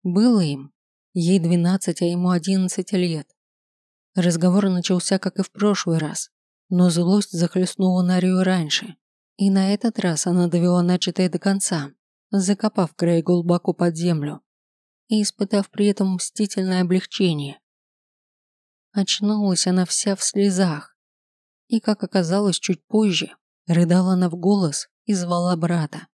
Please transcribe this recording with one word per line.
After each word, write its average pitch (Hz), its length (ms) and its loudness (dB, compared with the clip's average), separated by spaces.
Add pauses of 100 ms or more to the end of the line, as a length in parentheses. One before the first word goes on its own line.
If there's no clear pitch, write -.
Было 202 380 4
им, 143 320 -4 (400)
ей 180 260 2
двенадцать, 175 640 0
а 175 40 0
ему 175 240 0
одиннадцать 185 640 -2
лет. 170 360 -2 (880)
Разговор 180 540 2
начался, 180 480 -2
как - 220 -4
и 190 40 -2
в - 80 -8
прошлый 196 460 0
раз, 156 320 -6 (400)
но 180 200 4
злость 175 420 0
захлестнула 180 720 0
Нарию 185 400 2
раньше, 180 520 -2 (420)
и 196 120 2
на 190 240 2
этот 220 260 -2
раз 170 280 -2
она 175 200 2
довела 175 340 2
начатое 180 480 0
до - 100 -4
конца, 190 520 -2 (400)
закопав 196 640 0
край 170 260 2
глубоко 175 520 0
под 170 220 0
землю 160 460 -2 (680)
и 214 140 0
испытав 196 480 -2
при 208 180 0
этом 190 280 0
мстительное 185 680 -2
облегчение. 170 800 -2 (1300)
Очнулась 202 760 0
она 180 180 2
вся 196 300 -2
в - 80 -8
слезах, 185 720 -2 (680)
и, 226 120 0
как - 240 -2
оказалось 185 560 0
чуть - 280 -4
позже, 214 480 0 (320)
рыдала 175 460 4
она 180 160 2
в 170 60 -6
голос 180 540 0 (160)
и 208 80 -2
звала 175 420 0
брата. 165 520 -2 (100)